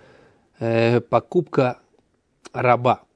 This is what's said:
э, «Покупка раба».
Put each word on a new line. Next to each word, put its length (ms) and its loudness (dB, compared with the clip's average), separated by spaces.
э, 420 0
«Покупка 760 -2
раба». 480 0